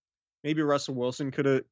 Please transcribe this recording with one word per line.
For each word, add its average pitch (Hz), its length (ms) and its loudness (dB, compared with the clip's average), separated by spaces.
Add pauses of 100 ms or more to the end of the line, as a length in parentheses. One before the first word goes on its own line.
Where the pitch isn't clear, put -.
(420)
maybe 156 200 0
Russell 143 320 0
Wilson 127 360 -4
coulda, 135 420 2